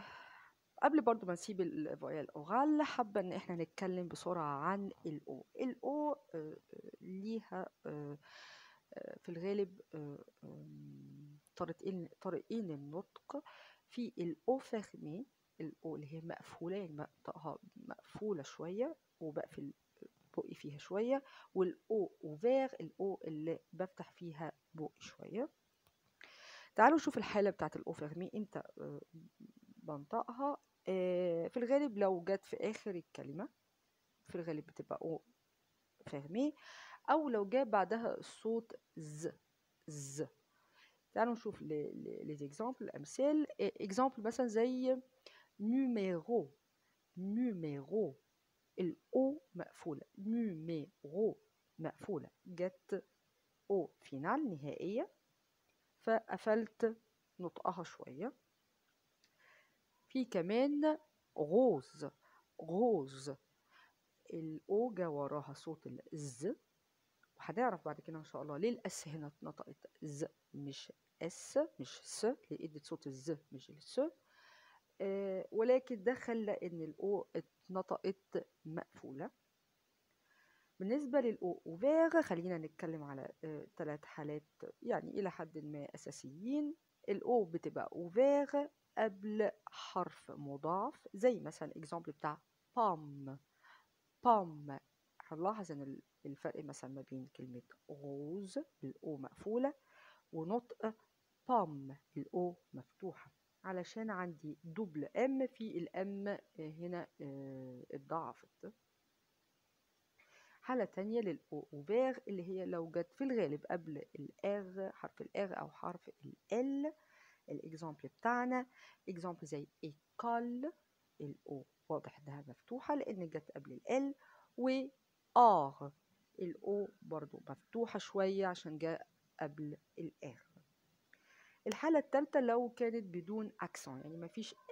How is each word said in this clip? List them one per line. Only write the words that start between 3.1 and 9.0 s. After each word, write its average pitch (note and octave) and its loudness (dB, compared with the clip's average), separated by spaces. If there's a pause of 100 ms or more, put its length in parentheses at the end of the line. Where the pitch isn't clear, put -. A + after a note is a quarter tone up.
إن F3+ 0
إحنا F#3 -2
نتكلم F3+ -2
بسرعة D#3 0
عن G3 0 (160)
ال D#3 -4 (100)
O. - -8
ال B3+ 0
O، - -6
آه، D4 2 (180)
آه، D#3 -6 (440)
ليها، F#3+ -6 (180)
آه، D3 -6 (760)
آه، - -10